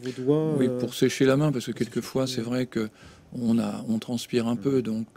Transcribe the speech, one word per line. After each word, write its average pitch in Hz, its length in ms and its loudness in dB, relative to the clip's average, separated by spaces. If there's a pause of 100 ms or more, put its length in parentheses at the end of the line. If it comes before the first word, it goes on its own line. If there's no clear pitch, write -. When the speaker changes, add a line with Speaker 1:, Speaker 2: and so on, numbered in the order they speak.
Speaker 1:
vos 127 200 -8
doigts, 151 360 4
Speaker 2:
Oui, 127 100 4
Speaker 1:
euh, 123 100 -2
Speaker 2:
pour 120 160 -4
sécher 131 320 2
la 135 100 6
main, 147 160 2
parce 123 140 -4
que 120 60 -4
Speaker 1:
pour - 60 -8
sécher. 117 120 -2
Speaker 2:
quelquefois, 131 360 -2
c'est 127 120 -6
Speaker 1:
Ouais. 113 80 -4
Speaker 2:
vrai 127 200 -2
que 110 220 -4 (500)
on 117 200 2
a, 104 300 -4
on 110 100 0
transpire 117 500 -2
un 117 60 0
Speaker 1:
Ouais. 117 80 -2
Speaker 2:
peu, 135 200 2
donc, 110 240 -4 (100)